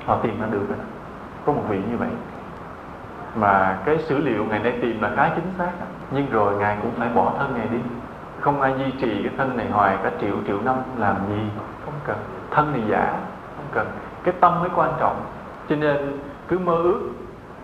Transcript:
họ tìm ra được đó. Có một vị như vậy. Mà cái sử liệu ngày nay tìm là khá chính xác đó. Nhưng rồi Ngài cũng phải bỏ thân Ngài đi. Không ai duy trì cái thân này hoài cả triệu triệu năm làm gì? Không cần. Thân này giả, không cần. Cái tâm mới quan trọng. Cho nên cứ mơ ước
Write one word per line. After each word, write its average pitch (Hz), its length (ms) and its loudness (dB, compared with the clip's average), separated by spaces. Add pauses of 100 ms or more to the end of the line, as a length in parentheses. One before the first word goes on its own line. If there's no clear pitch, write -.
họ 117 160 4
tìm 107 180 0
ra 110 100 -2
được 101 200 0
đó. - 60 -2 (720)
Có 147 60 4
một 123 160 2
vị 101 100 2 (120)
như 120 60 0
vậy. - 120 0 (1300)
Mà 95 480 6
cái 156 140 4
sử 147 200 0
liệu 110 260 2
ngày 107 140 0
nay 120 240 2
tìm 110 200 0
là 104 140 2
khá 147 180 6
chính 175 240 -2
xác 180 120 0 (100)
đó. - 60 -8 (240)
Nhưng 139 220 2
rồi 101 240 4
Ngài 104 260 2
cũng 117 160 0
phải 120 160 0
bỏ 98 240 4
thân 135 180 0
Ngài 110 160 -2
đi. 120 60 0 (640)
Không 143 200 2
ai 135 180 4
duy 135 120 0
trì 113 320 0
cái 120 140 -2
thân 131 200 0
này 104 160 0
hoài 98 300 6
cả 123 80 2 (100)
triệu 101 140 0 (120)
triệu 101 180 0
năm 127 120 4 (220)
làm 101 180 4 (120)
gì? 104 140 0 (420)
Không 143 100 -8 (120)
cần. 107 100 -2 (340)
Thân 151 220 4
này 120 160 0
giả, 95 240 2 (440)
không 143 160 -10
cần. 107 140 0 (380)
Cái 175 160 2
tâm 170 200 6
mới 180 160 0
quan 156 140 4 (100)
trọng. 104 160 2 (520)
Cho 151 80 4
nên 143 420 2 (300)
cứ 175 100 2
mơ 175 160 2
ước 175 260 4 (640)